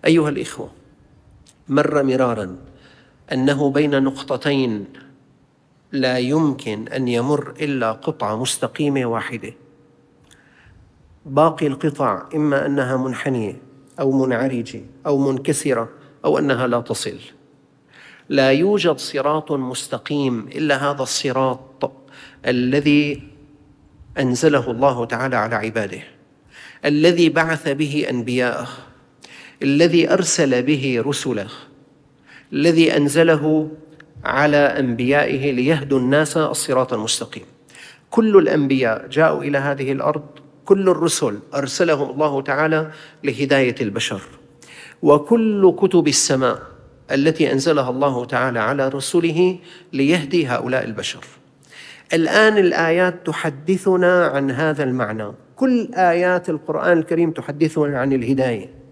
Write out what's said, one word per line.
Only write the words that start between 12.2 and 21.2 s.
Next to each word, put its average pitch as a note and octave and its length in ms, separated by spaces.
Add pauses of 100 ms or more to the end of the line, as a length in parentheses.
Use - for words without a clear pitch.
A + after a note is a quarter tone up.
إما D3 300
أنها C3+ 320
منحنية B2+ 640 (380)
أو C3+ 260
منعرجة A#2+ 560 (240)
أو C#3 260
منكسرة C3 580 (360)
أو D3+ 120
أنها C3 300
لا A#2+ 120
تصل. - 380 (1120)
لا C3+ 220
يوجد E3+ 460
صراط D3+ 540
مستقيم B2+ 1040
إلا C#3+ 360
هذا C#3 120
الصراط C3 880 (540)